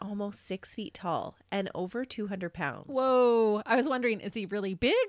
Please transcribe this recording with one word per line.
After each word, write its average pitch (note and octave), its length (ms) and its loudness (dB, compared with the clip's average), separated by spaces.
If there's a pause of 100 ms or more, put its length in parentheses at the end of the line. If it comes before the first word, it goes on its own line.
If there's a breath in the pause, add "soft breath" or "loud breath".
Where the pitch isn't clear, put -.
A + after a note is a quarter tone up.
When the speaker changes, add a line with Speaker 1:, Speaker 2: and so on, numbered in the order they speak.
Speaker 1:
almost G3+ 440 -6
six - 280 -8
feet G#3+ 200 -10
tall D#3+ 420 -4 (160)
and G3 240 -2
over F#3+ 300 -4
two G#3+ 220 -6
hundred F#3 260 -6
pounds. C3+ 340 -6
Speaker 2:
Whoa. B3 800 4
I A3+ 100 4
was C4 140 4
wondering, B3 320 0
is G3 120 -6
he G#3 120 -4
really G3 280 -2
big B3 220 2 (140)